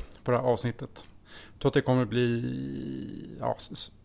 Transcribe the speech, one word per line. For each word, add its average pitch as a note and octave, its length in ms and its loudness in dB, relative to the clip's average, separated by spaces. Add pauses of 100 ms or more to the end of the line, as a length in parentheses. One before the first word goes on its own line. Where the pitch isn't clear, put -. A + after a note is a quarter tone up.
(240)
på B2+ 80 2
det A#2+ 60 6
här B2 80 0
avsnittet. B2 600 0 (480)
Jag - 60 -20
tror C3+ 100 4
att - 40 2
det C#3 80 6
kommer B2+ 240 4
bli, B2+ 1300 -2
ja, A#2 200 -2
s-, - 140 -14
s-, - 180 -8 (140)